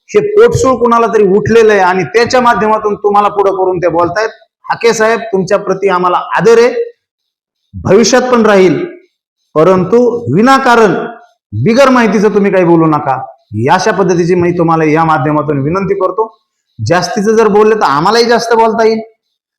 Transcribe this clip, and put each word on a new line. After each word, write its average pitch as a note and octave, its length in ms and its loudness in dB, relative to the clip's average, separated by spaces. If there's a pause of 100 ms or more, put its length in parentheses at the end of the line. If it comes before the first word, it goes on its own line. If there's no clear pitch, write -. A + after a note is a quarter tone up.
हे G#3 120 0
पोटसूळ A#3+ 560 2
कुणाला A#3 320 0
तरी G#3+ 160 0
उठलेलं G#3+ 480 2
आहे G3+ 100 2
आणि F#3 220 0
त्याच्या A#3 380 0
माध्यमातून G#3+ 540 0
तुम्हाला G#3 320 0
पुढं G3 240 -2
करून F#3 260 -2
ते E3+ 100 -2
बोलतायत. F3 420 -2 (400)
हाके A3+ 240 0
साहेब, A3 260 0
तुमच्या F#3+ 380 -2
प्रति F#3 300 -4
आम्हाला F3+ 300 0 (180)
आदर G#3+ 220 4
आहे, A#3+ 380 -2 (880)
भविष्यात A#3 380 2
पण A#3+ 240 0
राहील, F#3+ 400 2 (680)
परंतु F#3 720 0 (100)
विनाकारण A#3 580 2 (580)
बिगर A3 380 2
माहितीचं A3 440 0
तुम्ही G3+ 180 0
काही F#3 140 0
बोलू E3 200 2
नका, D3 400 -2 (280)
या A#2 200 0
अशा A3 180 -2
पद्धतीची F3+ 440 0
मी F3 160 0
तुम्हाला E3 320 0
या D#3 200 0
माध्यमातून D3+ 560 -2
विनंती F#3 340 -4
करतो. G3+ 440 -4 (500)
जास्तीचं F#3+ 440 -2
जर A3 160 2
बोलले G#3+ 280 2
तर G#3+ 80 -4
आम्हालाही F#3+ 420 2
जास्त A#3 280 0
बोलता A3+ 320 0
येईल, A3 140 0 (600)